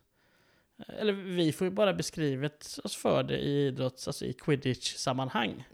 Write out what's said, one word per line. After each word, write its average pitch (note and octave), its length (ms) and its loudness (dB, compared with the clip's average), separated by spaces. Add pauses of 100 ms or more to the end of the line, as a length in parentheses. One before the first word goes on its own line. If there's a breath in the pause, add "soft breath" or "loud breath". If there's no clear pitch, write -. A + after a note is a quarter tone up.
(1000)
eller G#3+ 140 2
vi F3+ 400 2
får - 140 -2
ju F#3 40 0
bara G3 220 4
beskrivet D3+ 920 -2
oss - 120 -6
för C#3 260 2
det C3+ 160 0
i C#3+ 320 2
idrotts-, C3 380 -4
alltså - 160 -4
i B2+ 80 -2
Quidditch-sammanhang. C3 1400 0